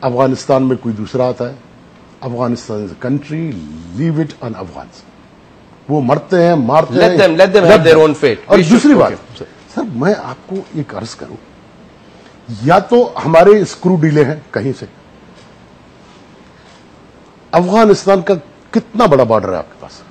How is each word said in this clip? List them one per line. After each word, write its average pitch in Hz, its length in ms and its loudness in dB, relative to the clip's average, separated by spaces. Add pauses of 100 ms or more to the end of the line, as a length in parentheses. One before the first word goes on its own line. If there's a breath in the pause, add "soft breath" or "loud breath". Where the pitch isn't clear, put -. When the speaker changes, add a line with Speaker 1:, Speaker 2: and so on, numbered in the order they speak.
Speaker 1:
अफगानिस्तान 131 580 0
में 127 160 -2
कोई 117 140 -6
दूसरा 110 340 -4
आता 123 180 -6
है, 127 120 -12 (680)
अफगानिस्तान 117 640 -8
is 87 40 -14
a 80 100 -20
country, 143 500 -6 (480)
leave 160 260 -2
it - 160 -16
on 110 240 -12
Afghans। 69 380 -20 (840)
वो 147 100 0
मरते 147 360 -2
हैं, 170 180 4
मारते 139 400 0
Speaker 2:
Let 175 80 2
Speaker 1:
हैं, 180 140 2
Speaker 2:
them, 185 140 4
let 170 160 4
them 190 60 -2
Speaker 1:
let 190 140 4
Speaker 2:
have 170 140 6
their 160 140 4
Speaker 1:
them। 156 120 6
Speaker 2:
own 151 80 0
fate। 127 340 -2
Speaker 1:
और 196 80 4
Speaker 2:
We 185 80 4
should, 156 60 0
Speaker 1:
दूसरी 247 200 4
Speaker 2:
okay, 160 200 4
Speaker 1:
बात, - 20 -8
Speaker 2:
sir। - 320 -16 (320)
Speaker 1:
सर, 254 60 -6
मैं 180 340 -4
आपको - 640 -12
एक 127 140 -12
अर्ज 104 200 -6
करूं, - 220 -18 (1300 soft breath)
या 175 160 4
तो 240 380 0
हमारे 180 460 4
स्क्रू - 320 -2
डीले 151 280 2
हैं 151 300 -8
कहीं 120 180 -4
से, 117 160 -12 (2750)
अफगानिस्तान 196 680 2
का 196 120 0 (400)
कितना 226 320 -2
बड़ा 135 180 4
border 107 260 -2
है 92 60 -6
आपके - 260 -12
पास? - 280 -20